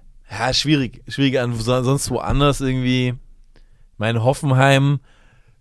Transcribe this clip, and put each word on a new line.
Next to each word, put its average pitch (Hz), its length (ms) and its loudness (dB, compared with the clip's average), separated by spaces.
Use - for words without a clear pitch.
Ja, 120 220 -4
schwierig, 139 560 0
schwierig 135 320 0
an, 120 140 -2
so-, 123 280 -2
sonst 135 280 -2
woanders 131 500 0
irgendwie. 127 540 0
Mein 113 260 -2
Hoffenheim 135 800 2